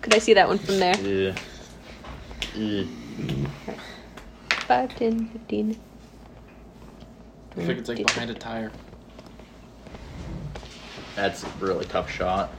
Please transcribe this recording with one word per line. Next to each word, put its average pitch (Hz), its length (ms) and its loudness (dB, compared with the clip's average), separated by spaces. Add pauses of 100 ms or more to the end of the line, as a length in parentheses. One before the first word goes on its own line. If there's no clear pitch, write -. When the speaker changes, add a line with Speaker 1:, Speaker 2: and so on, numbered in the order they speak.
Speaker 1:
Could 214 120 6
I 214 60 10
see 226 140 10
that 190 140 10
one 190 100 6
from 196 220 4
there? 185 220 6
Speaker 2:
Yeah. 95 340 2 (1200)
Yeah. 104 280 0 (1800)
Speaker 1:
Five, 254 280 4
ten, 226 340 2
fifteen. 214 480 -2 (1700)
Speaker 3:
I - 40 -12 (100)
think 151 140 2
it's, 113 100 -6
like, 117 80 0
Speaker 1:
Twenty. 104 60 -2 (100)
Speaker 3:
behind 117 180 -2
a 107 40 -4
tire. 113 360 -6 (2500)
Speaker 2:
That's 98 280 0
a - 40 -6 (120)
really 95 260 2
tough - 260 0
shot. 92 480 2